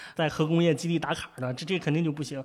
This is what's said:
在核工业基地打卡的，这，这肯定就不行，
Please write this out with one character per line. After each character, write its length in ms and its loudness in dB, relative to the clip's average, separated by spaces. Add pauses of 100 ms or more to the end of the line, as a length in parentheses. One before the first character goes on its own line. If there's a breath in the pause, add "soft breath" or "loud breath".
(140 loud breath)
在 140 0
核 180 0
工 160 4
业 120 6
基 120 -4
地 120 2
打 160 -2
卡 240 -8
的， 160 -4
这， 100 -8
这 140 0
肯 140 0
定 120 2
就 80 2
不 100 -6
行， 220 -6